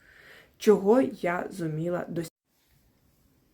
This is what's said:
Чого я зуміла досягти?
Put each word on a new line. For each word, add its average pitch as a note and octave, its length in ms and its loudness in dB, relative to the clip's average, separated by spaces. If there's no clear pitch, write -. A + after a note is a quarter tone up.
Чого G#3 440 4
я F3+ 480 -4
зуміла E3+ 580 -6
досягти? E3 220 -8